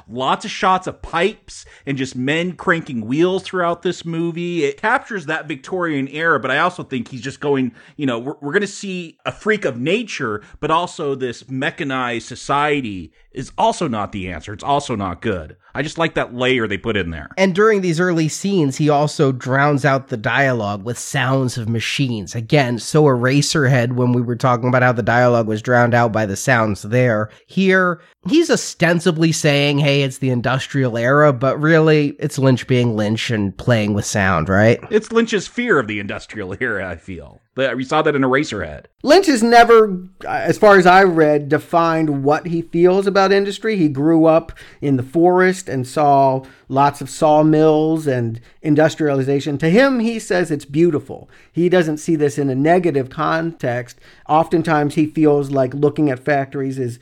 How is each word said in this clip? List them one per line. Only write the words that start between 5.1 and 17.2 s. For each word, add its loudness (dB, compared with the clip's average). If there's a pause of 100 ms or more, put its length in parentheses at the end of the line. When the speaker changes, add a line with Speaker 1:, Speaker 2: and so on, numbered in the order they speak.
Speaker 1:
that -6
Victorian -4
era, 0
but -2
I 2
also -2
think -8
he's -14
just -12
going, -2 (220)
you -6
know, -2
we're, -10
we're -8
gonna 0
see -12
a -6
freak -4
of -4
nature, -4 (160)
but -6
also -4
this -10
mechanized -6
society -4 (200)
is -14
also 0
not -6
the -8
answer. -14
It's -16
also -2
not -6
good. -6 (180)
I -6
just -10
like -2
that -4
layer 0
they -6
put -4
in -4
there. -14